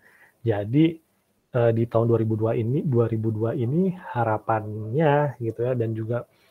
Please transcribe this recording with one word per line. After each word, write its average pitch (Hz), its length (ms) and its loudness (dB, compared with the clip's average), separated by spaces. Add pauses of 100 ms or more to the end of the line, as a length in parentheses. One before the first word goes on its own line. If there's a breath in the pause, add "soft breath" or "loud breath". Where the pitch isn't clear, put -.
(460 soft breath)
Jadi, 113 400 2 (680)
eh, 117 200 4
di 113 160 2
tahun 113 160 2
dua 117 160 4
ribu 110 160 0
dua 110 160 0
ini, 123 320 -2
dua 120 240 2
ribu 113 240 -2
dua 110 200 -2
ini 151 400 0
harapannya 113 1500 -2
gitu 113 200 -4
ya, 123 120 0
dan 113 200 -2
juga, 113 320 -6 (240 soft breath)